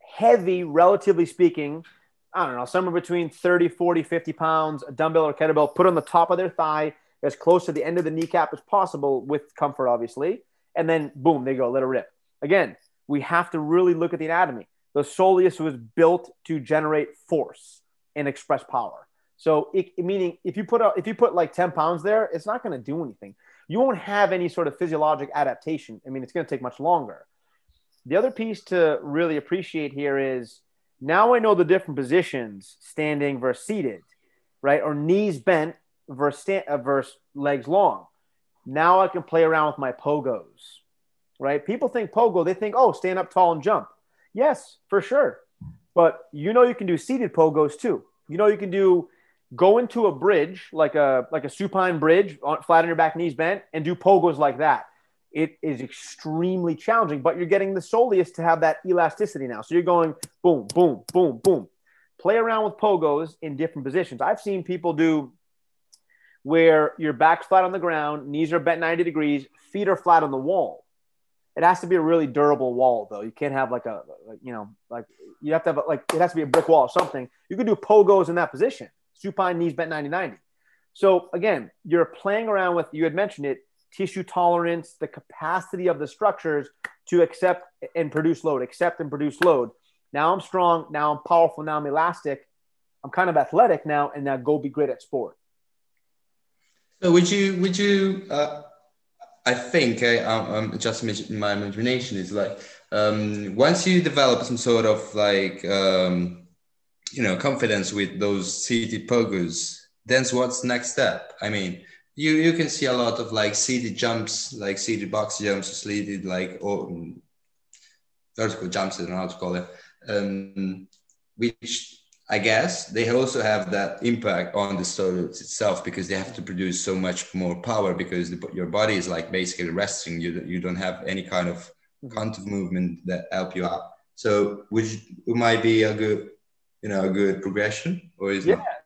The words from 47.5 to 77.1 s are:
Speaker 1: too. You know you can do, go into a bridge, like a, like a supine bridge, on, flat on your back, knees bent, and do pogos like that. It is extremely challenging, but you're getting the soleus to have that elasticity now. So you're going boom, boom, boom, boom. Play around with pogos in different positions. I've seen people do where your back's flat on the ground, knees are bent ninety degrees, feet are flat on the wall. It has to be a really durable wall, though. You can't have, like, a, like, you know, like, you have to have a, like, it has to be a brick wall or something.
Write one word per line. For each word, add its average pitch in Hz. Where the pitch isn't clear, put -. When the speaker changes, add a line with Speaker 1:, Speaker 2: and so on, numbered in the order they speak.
Speaker 1:
too. 214
You 151
know 208
you 208
can 190
do, 180
go 190
into 233
a 180
bridge, 170
like 156
a, 135
like 156
a 143
supine 185
bridge, 165
on, 151
flat 165
on 165
your 165
back, 160
knees 165
bent, 170
and 156
do 175
pogos 175
like 139
that. 147
It 156
is 139
extremely 170
challenging, 165
but 165
you're 175
getting 196
the 185
soleus 220
to 165
have 165
that 156
elasticity 170
now. 110
So 156
you're 175
going 170
boom, 143
boom, 160
boom, 151
boom. 147
Play 202
around 226
with 208
pogos 160
in 151
different 156
positions. 139
I've 196
seen 196
people 175
do 156
where 156
your 156
back's 156
flat 190
on 185
the 190
ground, 151
knees 151
are 170
bent 165
ninety 170
degrees, 147
feet 196
are 185
flat 170
on 151
the 135
wall. 139
It 156
has 175
to 180
be 180
a 170
really 160
durable 131
wall, 120
though. 104
You 110
can't 139
have, 135
like, 120
a, 104
like, 110
you 123
know, 107
like, 117
you 147
have 160
to 170
have 143
a, 147
like, 151
it 160
has 175
to 160
be 160
a 147
brick 156
wall 156
or 123
something. 147